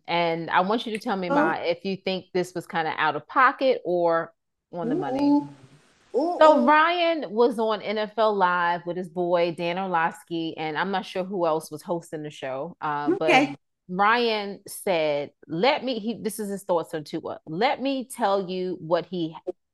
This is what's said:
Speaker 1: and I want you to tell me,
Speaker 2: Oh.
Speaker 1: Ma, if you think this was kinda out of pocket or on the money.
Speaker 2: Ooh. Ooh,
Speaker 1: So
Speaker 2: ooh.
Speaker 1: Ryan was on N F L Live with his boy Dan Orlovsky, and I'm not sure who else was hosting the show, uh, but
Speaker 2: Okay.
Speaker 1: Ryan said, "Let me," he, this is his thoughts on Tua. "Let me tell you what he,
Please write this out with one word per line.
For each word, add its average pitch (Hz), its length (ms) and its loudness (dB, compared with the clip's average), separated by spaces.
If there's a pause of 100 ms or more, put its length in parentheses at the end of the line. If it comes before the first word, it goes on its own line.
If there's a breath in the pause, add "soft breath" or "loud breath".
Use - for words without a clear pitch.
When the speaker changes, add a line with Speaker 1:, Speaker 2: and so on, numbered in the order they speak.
Speaker 1:
and 170 420 -2
I 175 120 4
want 214 240 0
you 214 80 -6
to 214 60 -6
tell 226 160 -4
me, 185 140 -4
Speaker 2:
Oh. 185 60 0
Speaker 1:
Ma, 190 180 2
if 170 320 -4
you 190 120 -4
think 190 360 -4
this 180 220 -2
was 170 100 -8
kinda 160 320 -2
out 151 180 0
of 151 120 -8
pocket 262 560 4
or 170 500 0 (380)
on - 180 -6
the 277 60 0
money. 277 260 -2
Speaker 2:
Ooh. 285 260 4 (680)
Ooh, 330 240 0
Speaker 1:
So 311 200 8
Speaker 2:
ooh. 240 60 2
Speaker 1:
Ryan 320 680 2
was 233 280 2
on 220 220 0
N 208 160 -4
F 214 200 -4
L 214 180 4
Live 180 500 2
with 175 120 -6
his 180 120 -8
boy 175 460 2
Dan 175 220 -2
Orlovsky, 170 800 -2
and 156 200 -4
I'm 180 140 -2
not 190 140 -2
sure 185 180 -6
who 190 220 -2
else 160 240 0
was 151 140 -12
hosting 165 400 -8
the 151 80 -10
show, 143 500 -10
uh, 147 380 -2
but 160 120 2
Speaker 2:
Okay. 262 240 4 (320)
Speaker 1:
Ryan 208 800 0
said, 156 640 -2 (160)
"Let 226 360 2
me," 240 160 -4
he, 214 160 -6
this 208 240 -8
is 208 100 -6
his 196 140 -8
thoughts 165 300 -2
on 156 100 -6
Tua. 151 420 -8
"Let 214 360 0
me 269 240 -4
tell 196 440 0
you 185 300 -4
what 165 260 0
he, 165 300 -6 (380)